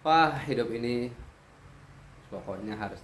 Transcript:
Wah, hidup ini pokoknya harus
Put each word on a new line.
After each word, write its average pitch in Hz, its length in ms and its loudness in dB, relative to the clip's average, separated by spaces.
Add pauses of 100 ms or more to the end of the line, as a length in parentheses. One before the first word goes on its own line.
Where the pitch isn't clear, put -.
Wah, 156 400 6
hidup 117 240 0
ini 120 400 0 (1200)
pokoknya 101 480 -8
harus 98 280 -6